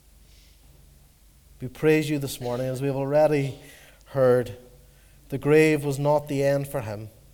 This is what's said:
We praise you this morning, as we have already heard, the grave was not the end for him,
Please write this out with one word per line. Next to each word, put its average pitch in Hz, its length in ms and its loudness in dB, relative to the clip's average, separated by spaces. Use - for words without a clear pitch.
We 127 80 -12
praise 156 420 2
you 151 80 -2
this 139 220 -8
morning, 123 260 -4
as 131 160 -6
we 139 60 -2
have 135 80 -4
already 139 640 0
heard, 123 520 2
the 135 100 -8
grave 151 460 4
was 143 140 -4
not 147 280 0
the 139 160 -2
end 139 240 0
for 139 140 -8
him, 107 300 -10